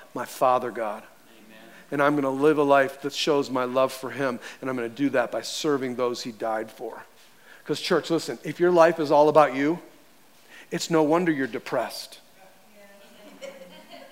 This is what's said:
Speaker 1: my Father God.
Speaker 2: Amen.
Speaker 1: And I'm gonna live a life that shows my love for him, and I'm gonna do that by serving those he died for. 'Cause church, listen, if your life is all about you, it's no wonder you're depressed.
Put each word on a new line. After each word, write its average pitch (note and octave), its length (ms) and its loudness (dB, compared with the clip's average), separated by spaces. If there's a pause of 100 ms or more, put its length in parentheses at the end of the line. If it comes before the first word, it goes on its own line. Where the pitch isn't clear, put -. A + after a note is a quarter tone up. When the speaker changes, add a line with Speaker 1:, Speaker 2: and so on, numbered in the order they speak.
(140)
Speaker 1:
my B2 120 -8
Father B2+ 440 0
God. A2 320 -6
Speaker 2:
Amen. - 560 -20 (340)
Speaker 1:
And C#3+ 120 0
I'm D3 100 4
gonna C#3 160 0
live C#3+ 300 4
a D3 40 4
life C#3 380 4
that C#3+ 120 -6
shows C#3+ 360 0
my B2+ 140 -2
love B2+ 280 0
for B2+ 200 -12
him, B2+ 280 -4 (220)
and C3+ 80 -8
I'm C3 60 -4
gonna A#2+ 120 -4
do C3 220 -2
that B2 220 0
by A2+ 100 -6
serving C3 540 -4
those A#2+ 260 -4
he B2+ 100 -10
died A2 400 -6
for. A#2 320 -14 (640)
'Cause D3+ 160 -4
church, - 300 0
listen, D3 320 -2
if D3+ 160 -8
your F3 120 4
life E3+ 280 6
is D3 120 -2
all D3+ 160 6
about D3 280 4
you, D3 240 -2 (920)
it's - 200 -6
no D#3+ 140 4
wonder E3 280 2
you're C3+ 160 -2
depressed. A#2 720 -8 (1900)